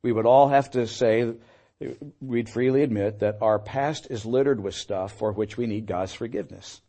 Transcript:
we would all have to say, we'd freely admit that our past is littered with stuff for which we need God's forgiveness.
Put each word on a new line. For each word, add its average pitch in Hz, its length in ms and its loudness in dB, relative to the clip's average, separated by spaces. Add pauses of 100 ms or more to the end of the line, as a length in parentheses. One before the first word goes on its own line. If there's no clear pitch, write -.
we 123 100 0
would 110 140 2
all 135 220 8
have 139 240 2
to 120 140 0
say, 117 460 2 (880)
we'd 120 300 -4
freely 131 320 2
admit 107 380 -2
that 104 200 0
our 107 180 4
past 143 520 -4
is 110 140 -8
littered 127 380 2
with 95 120 -6
stuff 98 400 -6
for 107 180 -2
which 104 240 -4
we 120 100 -4
need 107 200 -6
God's 92 260 -4
forgiveness. - 760 -10